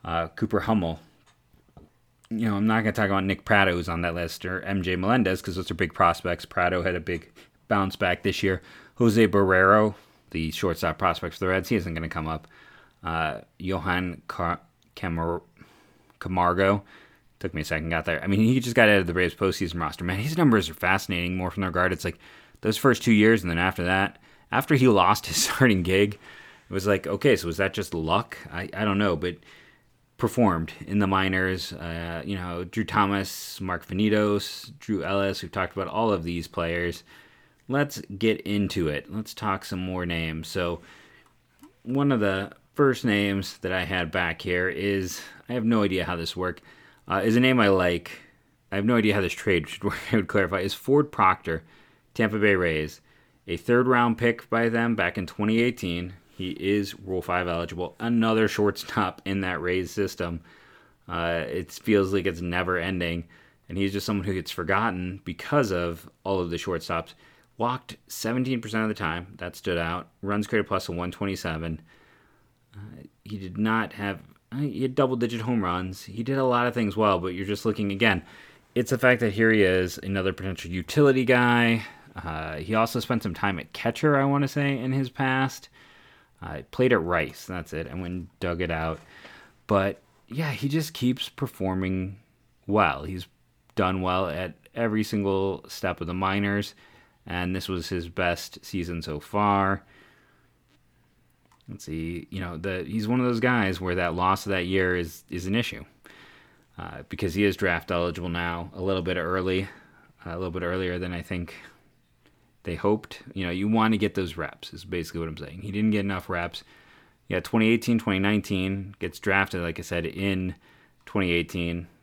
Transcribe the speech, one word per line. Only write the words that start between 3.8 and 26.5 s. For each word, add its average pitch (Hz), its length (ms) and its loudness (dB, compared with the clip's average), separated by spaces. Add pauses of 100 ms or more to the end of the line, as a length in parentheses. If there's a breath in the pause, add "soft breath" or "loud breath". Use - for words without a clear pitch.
on 85 120 -2
that 85 120 -2
list, 85 320 -6
or 92 160 -4
M 98 220 -2
J 90 140 0
Melendez, 95 440 2
'cause 87 140 -6
those 92 160 -6
are - 20 -2
big 85 200 -2
prospects. 85 520 2
Pratto 90 380 0
had 90 120 0
a 87 40 -4
big 82 320 -6 (380 loud breath)
bounce 98 260 2
back 90 280 0
this 95 200 0
year. 95 180 2 (340 loud breath)
Jose 113 320 6
Barrero, 98 680 6 (340 soft breath)
the 80 220 -2
shortstop 82 480 -2
prospect 85 340 0
for - 60 -20
the 95 80 -2
Reds, 92 220 0
he 117 60 2
isn't 87 200 0
gonna 82 120 -6
come 80 200 -6
up. 80 200 -6 (560 loud breath)
Uh, 80 380 -2 (160)
Johan 90 720 -2
Car-, 85 340 -4 (340)
Camar-, 85 460 -4 (760 soft breath)
Camargo, 92 640 4 (560 loud breath)
took 90 160 -6
me 78 60 -4
a - 40 -4
second, 80 240 -4
got 82 160 -2
there. 82 180 -2
I 90 40 -4
mean, 101 140 2
he 123 180 4
just 120 160 -4
got 113 140 8
out 101 100 8
of 90 80 0
the 87 60 -2
Braves 90 200 2
postseason 87 480 -2
roster. 78 220 -6
Man, 92 160 -2
his 151 180 -4
numbers 113 320 6
are 82 60 -12
fascinating, 90 600 0
more 90 140 -2
from 101 120 -6
the 95 60 -2
regard. 90 240 2
It's 87 140 -4
like 85 140 -4 (420 loud breath)
those 107 160 0
first 127 240 4
two 117 120 6
years, 107 280 8
and 87 80 -4
then 82 80 0
after 90 280 0
that, 95 360 0 (300 soft breath)
after 135 240 2
he 131 120 6
lost 98 380 6
his - 120 -4
<laughs> - 80 2
starting 110 360 4
gig, 98 380 2 (500 loud breath)